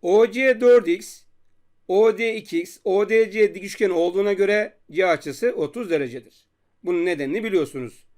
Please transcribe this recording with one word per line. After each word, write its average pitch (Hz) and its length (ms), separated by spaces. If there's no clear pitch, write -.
O 208 280
C 247 300
dört 247 280
x, 185 340
O 208 300
D 220 180
iki 170 240
x, - 240
O 202 240
D 220 220
C 208 240
dik 185 100
üçgen 196 260
olduğuna 180 420
göre 202 460
C 175 160
açısı 165 460
otuz 190 380
derecedir. 131 440
Bunun 175 200
nedenini 170 400
biliyorsunuz. 143 640